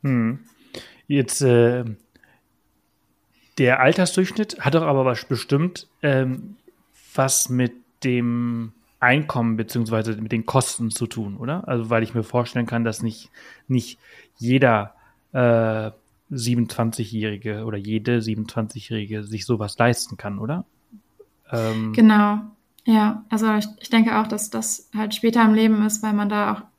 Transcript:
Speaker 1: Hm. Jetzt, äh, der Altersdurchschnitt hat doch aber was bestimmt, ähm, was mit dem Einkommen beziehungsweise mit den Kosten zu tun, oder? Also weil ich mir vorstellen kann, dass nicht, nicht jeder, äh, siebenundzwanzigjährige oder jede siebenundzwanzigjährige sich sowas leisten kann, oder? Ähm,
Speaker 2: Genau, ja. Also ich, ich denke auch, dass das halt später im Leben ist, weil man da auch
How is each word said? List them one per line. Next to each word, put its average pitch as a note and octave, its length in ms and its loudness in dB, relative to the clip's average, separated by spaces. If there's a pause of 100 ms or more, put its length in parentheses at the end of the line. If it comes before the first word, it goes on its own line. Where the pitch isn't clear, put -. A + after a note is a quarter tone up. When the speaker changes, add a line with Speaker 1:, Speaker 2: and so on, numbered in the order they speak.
Speaker 1:
Hm. B2 380 0 (680)
Jetzt, C#3 320 0
äh, A#2+ 440 4 (1700)
der C3 240 4
Altersdurchschnitt F#3 800 2
hat C#3 140 0
doch D#3+ 80 4
aber C3+ 240 2
was A#2+ 180 -2
bestimmt, C#3+ 640 -2 (160)
ähm, C3 540 -2 (580)
was - 340 0
mit B2 240 0 (320)
dem A#2+ 680 -2 (260)
Einkommen B2 580 2
beziehungsweise A2+ 640 -2
mit A2 120 -6
den A2+ 140 -2
Kosten A#2+ 440 0
zu A2+ 160 -6
tun, G2+ 300 -8
oder? D3 320 -8
Also A#2 220 -2
weil A2+ 120 2
ich A2 120 -6
mir A2+ 80 0
vorstellen A#2+ 440 -2
kann, A#2 160 -2
dass A2+ 200 -2
nicht, A2 280 -8 (380)
nicht B2+ 300 -2 (380)
jeder, A#2+ 580 2 (380)
äh, A2+ 580 2 (400)
siebenundzwanzigjährige A2+ 1300 -4
oder G#2+ 120 -6
jede A2 460 -2
siebenundzwanzigjährige A2 1000 -6
sich G#2 240 -10
sowas G#2+ 320 -4
leisten A#2 380 0
kann, G2+ 220 -8
oder? C#3+ 260 -6 (880)
Ähm, A2 420 -2
Speaker 2:
Genau, G#3+ 460 6 (440)
ja. G#3+ 440 2
Also A3 260 0
ich, G#3+ 120 0 (140)
ich - 100 -12
denke A3+ 280 4
auch, A3 80 0
dass G#3+ 240 -6
das - 460 -8
halt G#3+ 180 -4
später A3+ 300 4
im G#3+ 100 6
Leben A3 300 4
ist, G#3+ 180 -2
weil G#3+ 120 -2
man G#3 140 0
da G#3 260 -2
auch - 80 -12 (160)